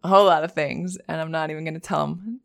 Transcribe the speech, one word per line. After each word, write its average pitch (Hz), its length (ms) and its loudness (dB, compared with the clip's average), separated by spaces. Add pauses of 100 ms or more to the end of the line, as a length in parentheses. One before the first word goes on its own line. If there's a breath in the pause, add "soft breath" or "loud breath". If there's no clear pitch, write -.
a 170 60 -6
whole 196 160 8
lot 165 180 4
of 175 100 -6
things, 160 440 -4 (100)
and 160 140 -6
I'm 160 100 -6
not 156 200 -4
even 156 160 -8
gonna 160 140 -8
tell 151 240 -2
'em 190 400 -8